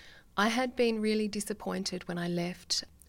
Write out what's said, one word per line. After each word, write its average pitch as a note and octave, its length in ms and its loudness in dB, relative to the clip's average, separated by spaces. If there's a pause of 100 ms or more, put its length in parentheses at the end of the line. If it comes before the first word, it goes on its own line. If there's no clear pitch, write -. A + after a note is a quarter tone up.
(360)
I G#3 120 4
had B3 280 0
been A#3 240 4
really G#3+ 280 2
disappointed G3 800 -4
when F3 120 -4
I F3 100 0
left F3 560 -2 (240)